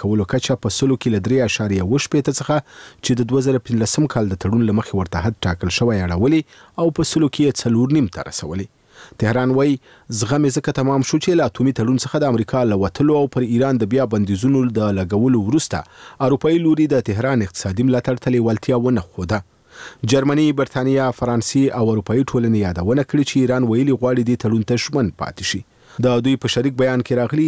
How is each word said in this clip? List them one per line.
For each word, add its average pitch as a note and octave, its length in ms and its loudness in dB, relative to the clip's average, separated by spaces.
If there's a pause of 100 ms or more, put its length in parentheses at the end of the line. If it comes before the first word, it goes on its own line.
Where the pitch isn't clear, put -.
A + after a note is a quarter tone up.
کولو G#2 280 0
کچه C3 300 0
په - 160 -2
سلو C3+ 220 0
کې A2+ 160 0
له F#2+ 100 -2
درې B2 220 2
اعشاریه G2 400 -2
اووه C#3 180 0
شپېته D3 340 0
څخه G3 160 -2 (460)
چې B2 180 0
د A#2 100 -2
دوه C3 180 2
زره B2+ 200 0
پنځلسم A#2+ 480 0
کال G#2+ 160 0
د F#2 140 -6
تړون A2 240 2
له G#2+ 100 0
مخې G2 220 -4
ورته E2+ 240 -4
حد A2+ 200 -4
ټاکل F2+ 320 -2
شوی A2 220 2
اړولې F#2+ 400 2 (380)
او E3+ 200 0
په D#3+ 140 -2
سلو D#3 220 2
کې - 120 0
یې C3+ 60 2 (100)
څلور B2+ 380 2
نیم G#2 160 -2
ته - 160 -12
رسولې. E2+ 420 -8 (460)
تهران B2 300 2
وایي، C#3 240 2 (440)
"زغم C3 280 0
یې C3 100 0
ځکه D3 200 -4
تمام C3+ 320 0
شو D#3 100 2
چې F3 220 2
له B2+ 100 2
اتومي C3 220 0
تړون A#2+ 320 0
څخه - 180 -2
د C#3 100 2
امریکا A#2 320 0
له G#2 180 2
وتلو C#3+ 360 2
او C#3+ 160 2
پر B2 120 0
ایران A#2+ 340 2
د G#2 120 -2
بیا B2 120 2 (100)
بندیزونو G#2+ 480 0 (160)
د G#2 200 0
لګولو G#2 440 2
وروسته G#2 400 -2 (440)
اروپایي D#3 360 2
لوري D#3 300 2
د B2+ 160 2
تهران A#2+ 380 0
اقتصادي G2+ 420 -4
ملاتړ B2 380 0
ته B2+ 100 0
لیوالتیا A2+ 480 0
ونه B2 220 0
ښوده." F#2+ 340 -4 (720)
جرمني، C#3+ 340 2 (140)
برتانیا، C3 500 0
فرانسې A#2+ 680 0
او A2+ 140 2
اروپایي A2 300 0
ټولنې A#2 420 0
یادونه F2+ 360 0
کړې C#3+ 260 0
چې - 80 -2
ایران B2+ 340 2
ویلي C3 260 2
غواړي B2+ 320 0
دې B2 160 2
تړون A2 260 2
ته A#2+ 140 0
ژمن B2+ 260 -2 (120)
پاتې F2 280 -8
شي. F#2+ 100 -6 (460)
د A#2+ 180 2
دوی C3+ 200 2
په B2 100 -2
شریک B2+ 240 -2
بیان C3 240 0
کې B2 180 -2
راغلي، D3 280 0